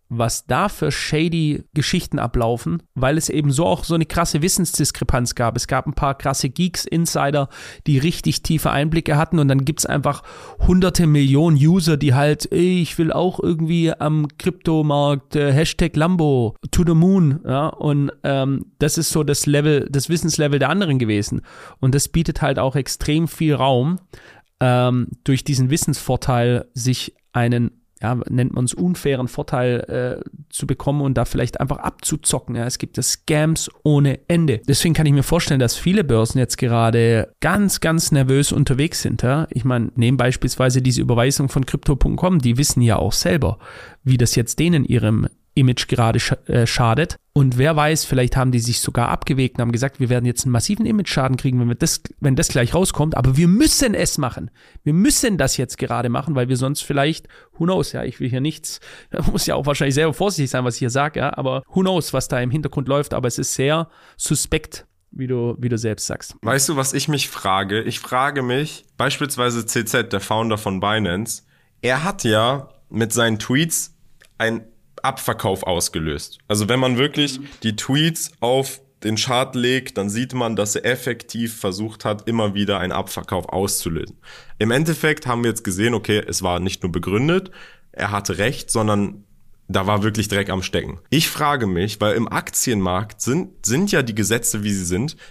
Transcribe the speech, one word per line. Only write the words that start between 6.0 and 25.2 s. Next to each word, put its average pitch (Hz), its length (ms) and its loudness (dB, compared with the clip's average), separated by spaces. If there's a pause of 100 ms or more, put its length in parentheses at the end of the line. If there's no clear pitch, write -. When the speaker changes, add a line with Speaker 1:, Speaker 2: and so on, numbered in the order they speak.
Speaker 1:
krasse 139 340 -2
Geeks, 175 340 -4
Insider, 143 640 0 (380)
die 143 120 4
richtig 156 440 -2
tiefe - 280 0
Einblicke 156 460 0
hatten 160 240 2
und 143 80 4
dann 135 160 2
gibt's 156 220 -2
einfach 143 360 -2 (460)
hunderte 180 380 4
Millionen 147 500 4
User, 160 400 4
die 135 180 2
halt, 147 380 2
ey, 180 300 2
ich - 160 -6
will 165 140 2
auch 180 280 -2
irgendwie 165 520 0
am 151 360 0 (100)
Kryptomarkt, 147 960 0
äh, 143 180 2
Hashtag 165 440 2
Lambo, 147 580 2 (160)
to 175 160 4
the 170 80 4
moon, 165 500 4
ja, 139 240 -2
und, 143 440 -2 (100)
ähm, 139 440 -2 (120)
das 147 200 0
ist 156 120 -2
so 151 140 0
das 143 220 -2
Level, 147 440 2
das 139 200 -2
Wissenslevel 151 500 0
der 131 80 2
anderen 165 300 2
gewesen. 107 420 0 (400)
Und 131 140 2
das 143 140 0
bietet 165 340 0
halt 139 160 0
auch 131 180 0
extrem 151 500 0
viel 151 280 0
Raum, 135 440 2 (600)
ähm, 123 480 2 (160)